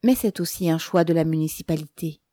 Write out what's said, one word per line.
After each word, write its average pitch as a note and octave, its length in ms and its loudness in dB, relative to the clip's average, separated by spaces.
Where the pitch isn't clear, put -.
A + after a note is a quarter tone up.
Mais B3+ 120 6
c'est G#3+ 240 -2
aussi F3 300 -2
un D#3+ 80 2
choix E3+ 260 2
de E3 100 2
la E3 100 4
municipalité D#3 960 -4